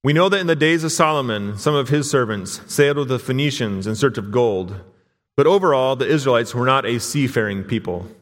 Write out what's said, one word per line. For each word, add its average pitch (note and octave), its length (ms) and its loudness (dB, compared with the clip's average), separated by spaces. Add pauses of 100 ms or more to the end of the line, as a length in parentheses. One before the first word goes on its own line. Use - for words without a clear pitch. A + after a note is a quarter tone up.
We C#3 80 2
know E3+ 160 4
that G3 140 2
in F3 60 -2
the E3 80 2
days D#3 280 2
of D#3 80 -2
Solomon, B2 640 0
some D3+ 180 0
of C3+ 120 0
his C#3+ 220 0
servants A2 580 -2
sailed C#3+ 300 2
with C#3+ 100 -4
the B2+ 120 -2
Phoenicians B2 680 -4
in A2 80 -4
search B2+ 220 2
of G2+ 140 -8
gold, G2+ 440 0 (640)
but C#3+ 100 4
overall, C#3+ 480 4
the B2+ 120 -2
Israelites B2+ 460 2
were B2 120 -2
not C3+ 200 2
a A#2 140 -2
seafaring G#2+ 640 -2
people. F#2 440 -6 (140)